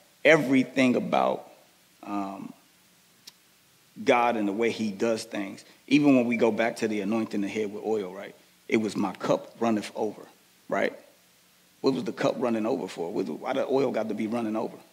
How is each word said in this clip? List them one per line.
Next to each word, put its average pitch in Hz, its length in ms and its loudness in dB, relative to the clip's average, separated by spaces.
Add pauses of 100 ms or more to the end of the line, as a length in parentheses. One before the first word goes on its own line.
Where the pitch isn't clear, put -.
(240)
Everything 131 720 4
about, 67 540 0 (540)
um, 98 500 -8 (1500)
God 120 320 4
and 104 120 0
the 98 60 -2
way 113 160 2
he 107 220 -2
does 110 320 -2
things, 101 420 -10 (220)
even 143 280 6
when 123 100 4
we 120 120 0
go 117 140 4
back 113 260 0
to 117 100 0
the 107 140 -2
anointing 104 400 -2
the 98 60 -2
head 104 260 -4
with 104 100 -10
oil, 104 300 -2
right? 98 220 -14 (320)
It 117 100 2
was 110 180 -2
"My 92 180 -2
cup - 460 -2
runneth 110 360 -2
over," 107 280 -6 (440)
right? - 300 -2 (840)
What 135 120 2
was 123 120 -4
the 110 80 -4
cup - 240 0
running 113 280 0
over 110 220 -2
for? 87 240 -6
What, 107 160 -2
why - 240 -6
the 131 160 -2
oil 131 240 2
got 110 160 -2
to 104 80 -6
be 110 100 -4
running 110 300 -4
over? 113 220 -6 (160)